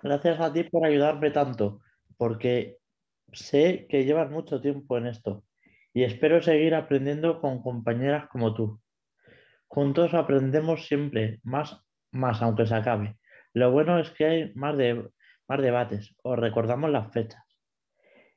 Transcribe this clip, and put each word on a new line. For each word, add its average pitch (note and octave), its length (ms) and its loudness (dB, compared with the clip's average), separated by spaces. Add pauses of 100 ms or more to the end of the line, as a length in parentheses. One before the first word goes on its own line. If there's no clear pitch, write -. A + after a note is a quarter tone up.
Gracias D3+ 380 0
a D#3+ 140 0
ti E3+ 100 0
por E3 220 0
ayudarme D3 460 2
tanto, B2 500 -2 (360)
porque A#2 600 -2 (560)
sé D#3+ 560 2
que C3+ 160 2
llevas D3+ 240 2
mucho D3 320 -6
tiempo C#3 360 -4
en A#2+ 100 -4
esto G#2+ 360 -8 (500)
y B2 100 2
espero D3+ 380 2
seguir D#3+ 340 4
aprendiendo D3+ 680 -2
con C3 200 -4
compañeras B2+ 680 -2
como A2+ 240 0
tú. G#2+ 260 -4 (880)
Juntos D3 460 0
aprendemos D#3 720 2
siempre C#3+ 580 -2
más, C3+ 380 -6 (300)
más B2 300 -2
aunque A2+ 260 2
se A2+ 80 0
acabe. G#2+ 420 -2 (360)
Lo B2 180 4
bueno D#3 280 2
es D#3 120 -4
que D3+ 140 -2
hay D#3+ 280 0
más C#3+ 240 -4
de-, A#2+ 320 0 (380)
más C#3 140 -2
debates. A#2+ 640 -2
Os B2 160 -4
recordamos A#2 520 0
las A2 200 -2
fechas. A2+ 320 -6 (920)